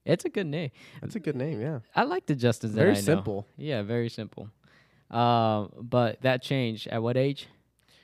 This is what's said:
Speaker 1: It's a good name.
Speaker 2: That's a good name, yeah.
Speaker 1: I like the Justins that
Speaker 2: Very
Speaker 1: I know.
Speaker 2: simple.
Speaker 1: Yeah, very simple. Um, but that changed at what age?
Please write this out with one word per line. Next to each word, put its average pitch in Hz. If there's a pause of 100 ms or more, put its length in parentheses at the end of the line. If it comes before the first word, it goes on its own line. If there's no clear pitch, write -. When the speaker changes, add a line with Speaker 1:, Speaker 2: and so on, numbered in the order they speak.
Speaker 1:
It's 160
a 339
good 202
name. 147 (300)
Speaker 2:
That's -
a 214
good 151
name, 131
yeah. 143 (160)
Speaker 1:
I 202
like 359
the 151
Justins 120
that 113
Speaker 2:
Very 143
Speaker 1:
I -
know. -
Speaker 2:
simple. 147 (100)
Speaker 1:
Yeah, 135
very 117
simple. 110 (600)
Um, 113 (100)
but 120
that 127
changed 120
at 117
what 117
age? 139 (560)